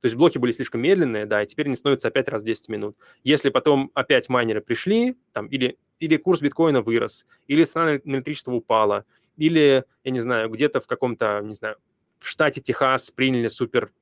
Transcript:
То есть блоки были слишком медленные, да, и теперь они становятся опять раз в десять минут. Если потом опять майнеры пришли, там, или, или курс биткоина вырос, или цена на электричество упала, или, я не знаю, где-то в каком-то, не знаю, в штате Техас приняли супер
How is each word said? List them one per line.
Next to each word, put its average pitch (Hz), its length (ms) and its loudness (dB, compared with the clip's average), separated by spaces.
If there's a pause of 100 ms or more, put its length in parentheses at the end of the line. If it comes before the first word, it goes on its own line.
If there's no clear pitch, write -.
То - 40 -6
есть 113 100 0
блоки 160 220 4
были 120 160 0
слишком 120 280 -6
медленные, 135 440 2
да, 104 180 0
и - 40 -2
теперь - 180 -6
они 139 100 -2
становятся 131 320 0
опять 127 220 -2
раз 110 120 -6
в 107 40 -12
десять 110 240 -6
минут. 104 260 -8 (300)
Если 143 240 2
потом 135 460 2
опять 131 340 2
майнеры 113 320 0
пришли, 226 560 0 (160)
там, 107 140 -8
или, 127 300 -2 (220)
или 156 160 2
курс 170 240 0
биткоина 143 420 2
вырос, 113 440 -2 (220)
или 151 180 4
цена 160 400 -2
на 135 100 -4
электричество 135 380 -8
упала, 110 500 0 (320)
или, 151 480 4 (220)
я 131 60 -6
не 127 100 -4
знаю, 113 280 -2
где-то 135 300 -2
в - 80 -12
каком-то, 113 560 -2
не 107 120 -12
знаю, 110 200 -10 (440)
в - 100 -16
штате 143 320 -2
Техас 131 500 0
приняли 127 380 0
супер - 420 -2 (100)